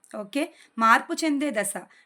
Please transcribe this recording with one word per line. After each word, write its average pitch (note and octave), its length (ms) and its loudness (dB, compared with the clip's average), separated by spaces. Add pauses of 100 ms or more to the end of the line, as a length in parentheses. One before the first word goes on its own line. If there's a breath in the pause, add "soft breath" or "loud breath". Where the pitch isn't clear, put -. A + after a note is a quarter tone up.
(160)
ఓకే, C#4 380 -6 (240 soft breath)
మార్పు A3+ 360 4 (100)
చెందే D4 260 0
దశ, G3+ 220 -4 (340 soft breath)